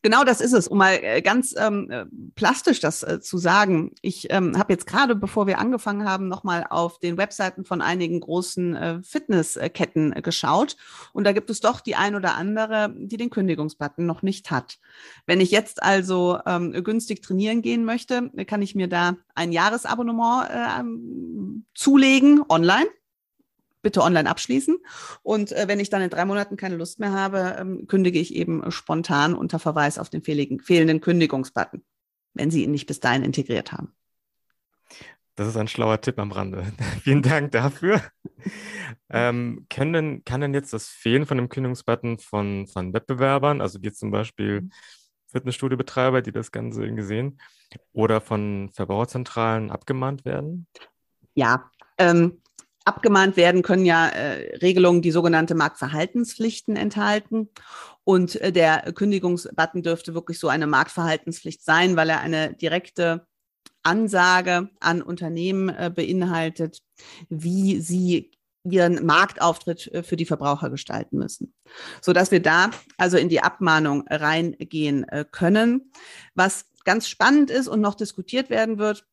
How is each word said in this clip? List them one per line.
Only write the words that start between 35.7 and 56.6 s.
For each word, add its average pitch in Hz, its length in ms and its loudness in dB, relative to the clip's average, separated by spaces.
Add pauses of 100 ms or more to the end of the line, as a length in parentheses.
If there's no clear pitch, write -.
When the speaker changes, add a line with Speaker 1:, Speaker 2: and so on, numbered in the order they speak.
Speaker 2:
Tipp 123 160 -4
am 104 120 -6
Rande. 98 460 -6
<laughs> 101 260 -8
Vielen 139 200 4
Dank 143 300 2
dafür. 139 500 2 (1080)
Ähm, 120 600 -2
können 151 240 -4
denn, 156 300 -4
kann 131 180 -4
denn 139 100 -2
jetzt 139 220 -4
das - 140 -10
Fehlen 120 360 0
von 135 140 -2
dem 123 100 -2
Kündigungsbutton 120 720 -4
von, 101 480 -4
von 92 260 -8
Wettbewerbern, 135 720 0
also 95 180 -6
wie 101 120 -8
zum 107 180 -8
Beispiel 104 500 -4
Speaker 1:
Mhm. 185 120 -12 (560)
Speaker 2:
Fitnessstudio-Betreiber, 131 920 -2
die 110 120 -10
das 113 200 -10
Ganze 113 300 -8
irgendwie 107 220 -6
sehen, 123 360 -6 (540)
oder 110 260 2
von 104 540 -4
Verbraucherzentralen 113 960 -4
abgemahnt 135 560 -6
werden? 165 400 -8 (680)
Speaker 1:
Ja, 127 360 2 (260)
ähm, 170 460 4 (440)
abgemahnt 196 500 4
werden 180 260 6
können 185 220 4
ja, 165 240 4
äh, 92 480 -6
Regelungen, 175 460 4
die 170 80 2
sogenannte 165 440 4
Marktverhaltenspflichten 185 1200 -2